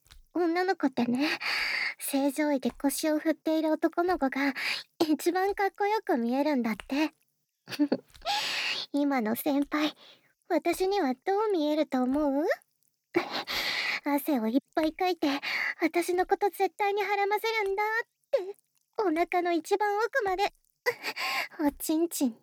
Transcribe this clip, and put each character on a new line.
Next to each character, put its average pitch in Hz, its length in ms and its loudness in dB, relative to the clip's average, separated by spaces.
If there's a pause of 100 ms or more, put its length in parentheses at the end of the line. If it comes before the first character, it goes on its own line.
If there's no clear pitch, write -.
(320)
女 349 320 2
の 370 120 2
子 302 100 0
っ 269 40 2
て 240 140 0
ね、 254 340 0 (600)
正 277 340 0
常 294 200 2
位 277 60 2
で 247 120 -2
腰 285 400 0
を 302 80 2
振 320 120 2
っ 294 40 0
て 320 240 0
い 311 40 2
る 311 80 2
男 311 320 2
の 349 160 2
子 269 120 0
が 269 240 0 (440)
一 311 340 2
番 381 220 0
か 392 120 0
っ 381 100 -2
こ 403 100 0
よ 440 160 0
く 339 140 0
見 233 180 0
え 277 80 0
る 294 140 2
ん 240 60 0
だ 226 100 -2
っ - 40 -4
て。 285 380 -2 (1800)
今 285 280 2
の 220 160 0
先 285 340 0
輩、 302 240 0 (540)
私 349 400 0
に 403 120 0
は 262 140 0
ど 392 240 -2 (100)
う 415 40 0
見 302 160 2
え 302 80 2
る 302 100 2
と 262 160 0
思 277 400 0
う？ 349 40 0 (1600)
汗 285 360 0
を 220 80 0
い 240 100 2
っ - 20 6 (140)
ぱ 330 80 0
い 311 100 0
か 370 160 0
い 359 80 0
て、 311 120 0 (520)
私 349 340 0
の 359 120 2
こ 392 100 2
と 403 140 0
絶 381 260 0
対 403 180 0
に 415 80 0
は 392 120 0
ら 403 120 2
ま 415 120 2
せ 440 80 -4 (180)
る 392 60 0
ん 392 60 -2
だ 415 80 -2
っ 440 220 -2 (240)
て、 392 260 -2 (420)
お 440 140 0
腹 339 300 0
の 349 100 0
一 339 240 0
番 403 220 0
奥 466 260 -2
ま 370 120 0
で。 403 160 0 (1080)
お 285 120 2
ち - 240 -2
ん 330 120 2
ち - 180 0
ん 226 160 -2